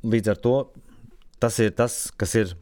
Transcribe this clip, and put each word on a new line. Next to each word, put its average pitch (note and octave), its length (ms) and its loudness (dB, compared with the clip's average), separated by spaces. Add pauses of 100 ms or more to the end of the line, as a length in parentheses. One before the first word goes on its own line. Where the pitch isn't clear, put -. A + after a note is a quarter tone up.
līdz G#2+ 260 0
ar G2+ 60 2
to B2+ 320 0 (720)
tas A#2 200 0
ir G#2+ 120 4
tas, - 400 -2
kas - 240 -4
ir G2+ 260 2